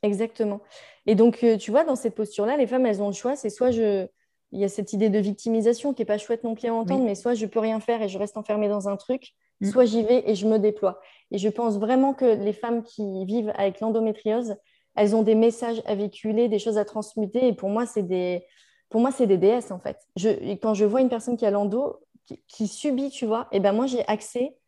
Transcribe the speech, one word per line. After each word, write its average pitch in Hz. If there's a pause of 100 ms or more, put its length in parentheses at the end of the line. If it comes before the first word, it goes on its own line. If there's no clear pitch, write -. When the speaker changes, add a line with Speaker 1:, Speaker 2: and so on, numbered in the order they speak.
Speaker 1:
Exactement. 208 (460)
Et 214
donc, 226
euh, 226
tu 208
vois, 277
dans 311
cette 233
posture-là, 214
les 262
femmes, 254
elles 202
ont 202
le 202
choix. 247
C'est 233
soit 247
je... 208 (440)
il 196
y 196
a 196
cette 196
idée 214
de 202
victimisation 226
qui -
est -
pas 208
chouette 226
non 233
plus 233
à 226
entendre, 226
Speaker 2:
Oui. 247
Speaker 1:
mais 202
soit 240
je 220
peux 226
rien 220
faire 233
et 202
je 190
reste 202
enfermée 214
dans 202
un 202
truc, 254 (280)
Speaker 2:
Mm. 196
Speaker 1:
soit 247
j'y 226
vais 247
et 214
je 190
me 220
déploie. 202 (300)
Et 208
je 202
pense 220
vraiment 262
que 262
les 214
femmes 233
qui 196
vivent 214
avec 196
l'endométriose, 220 (400)
elles 208
ont 226
des 220
messages 226
à -
véhiculer, 214
des 208
choses 208
à 208
transmuter. 214
Et 233
pour 196
moi, 220
c'est 220
des, 180 (440)
pour 226
moi, 262
c'est 254
des 190
déesses, 214
en 185
fait. - (180)
Je, 190
et 202
quand 220
je 208
vois 220
une 254
personne 233
qui 226
a 202
l'endo, 202 (260)
qui... -
qui... -
subit, 277
tu 269
vois, 226
et 196
ben 196
moi, 233
j'ai 247
accès 240 (120)